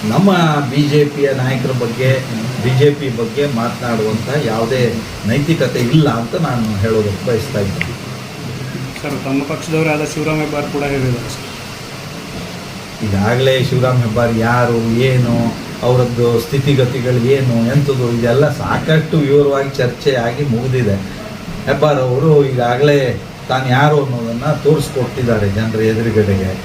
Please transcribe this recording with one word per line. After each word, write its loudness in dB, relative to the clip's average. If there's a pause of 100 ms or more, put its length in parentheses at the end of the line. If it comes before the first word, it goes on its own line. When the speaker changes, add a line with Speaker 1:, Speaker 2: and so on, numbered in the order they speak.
Speaker 1:
ನಮ್ಮ 2 (380)
ಬಿ 0
ಜೆ 4
ಪಿಯ 0
ನಾಯಕರ -2
ಬಗ್ಗೆ, 0 (440)
ಬಿ 0
ಜೆ 4
ಪಿ -4
ಬಗ್ಗೆ -2
ಮಾತನಾಡುವಂಥ -2
ಯಾವುದೇ 0 (320)
ನೈತಿಕತೆ 0
ಇಲ್ಲ 2
ಅಂತ -4
ನಾನು -2
ಹೇಳೋದಕ್ಕೆ 0
ಬಯಸ್ತಾ -2
ಇದ್ದೀನಿ. -4 (1080)
Speaker 2:
ಸರ್, -6
ತಮ್ಮ 0
ಪಕ್ಷದವರೇ -2
ಆದ 0 (120)
ಶಿವರಾಮ್ -2
ಹೆಬ್ಬಾರ್ -2
ಕೂಡ -4
ಹೇಳಿದ್ದಾರೆ -2
ಸರ್. -10 (1600)
Speaker 1:
ಈಗಾಗಲೇ 2
ಶಿವರಾಮ್ 2
ಹೆಬ್ಬಾರ್ 2
ಯಾರು, 2 (220)
ಏನು, 2 (160)
ಅವರದ್ದು 2
ಸ್ಥಿತಿಗತಿಗಳು 0
ಏನು, 2
ಎಂಥದ್ದು, 2
ಇದೆಲ್ಲ 2
ಸಾಕಷ್ಟು 0
ವಿವರವಾಗಿ 4
ಚರ್ಚೆ 0
ಆಗಿ -2
ಮುಗಿದಿದೆ. 0 (720)
ಹೆಬ್ಬಾರ್ 2
ಅವರು 4
ಈಗಾಗಲೇ 2 (280)
ತಾನು 0
ಯಾರು 4
ಅನ್ನೋದನ್ನು -4
ತೋರಿಸ್ಕೊಟ್ಟಿದ್ದಾರೆ 2
ಜನರ 0
ಎದುರುಗಡೆಗೆ. 2 (140)